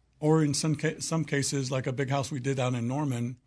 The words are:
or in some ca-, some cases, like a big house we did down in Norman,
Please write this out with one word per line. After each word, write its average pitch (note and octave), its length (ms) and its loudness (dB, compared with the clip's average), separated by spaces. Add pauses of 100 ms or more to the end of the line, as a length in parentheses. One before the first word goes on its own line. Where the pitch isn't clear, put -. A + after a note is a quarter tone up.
(200)
or D#3 240 6
in C#3+ 100 4
some D#3 220 0
ca-, D#3 240 -2
some E3 240 -2
cases, C#3 460 -2
like C3 160 -2
a C3+ 60 0
big B2+ 180 -2
house C#3 200 0
we C#3 100 -4
did C3+ 180 -2
down B2+ 160 0
in A#2 120 -2
Norman, B2+ 500 -2 (100)